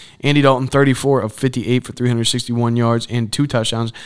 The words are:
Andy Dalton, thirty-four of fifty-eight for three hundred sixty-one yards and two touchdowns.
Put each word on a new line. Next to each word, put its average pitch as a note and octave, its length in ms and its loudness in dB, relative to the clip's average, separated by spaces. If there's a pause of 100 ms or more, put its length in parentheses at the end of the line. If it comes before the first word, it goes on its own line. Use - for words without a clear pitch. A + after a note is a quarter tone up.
(200)
Andy C#3+ 220 2
Dalton, C3+ 240 4
thirty-four C#3 540 2
of G#2+ 120 -4
fifty-eight B2 520 -2
for - 80 -14
three B2 160 -2
hundred A#2 160 0
sixty-one A#2 500 -2
yards A#2 340 0
and A2+ 240 -4
two D3 140 0
touchdowns. A2+ 460 -4 (140)